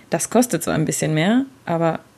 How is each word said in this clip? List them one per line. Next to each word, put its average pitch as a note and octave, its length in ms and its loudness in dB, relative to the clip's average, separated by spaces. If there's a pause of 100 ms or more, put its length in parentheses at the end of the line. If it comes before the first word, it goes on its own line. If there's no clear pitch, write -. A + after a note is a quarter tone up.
Das - 200 -2
kostet A#3 340 2
zwar E3 120 -2
ein D#3+ 100 0
bisschen D#3 280 -2
mehr, G#3 320 2 (200)
aber E3 340 0 (180)